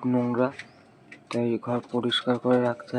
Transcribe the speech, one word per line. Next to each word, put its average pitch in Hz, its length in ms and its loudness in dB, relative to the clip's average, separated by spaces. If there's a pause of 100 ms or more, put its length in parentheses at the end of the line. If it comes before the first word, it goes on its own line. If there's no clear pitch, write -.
(120)
নোংরা, 123 380 2 (800)
তো - 60 -6 (100)
এই 117 80 2 (120)
ঘর 120 140 -2 (140)
পরিষ্কার 120 500 0
করে 123 160 4 (100)
রাখতে - 300 -6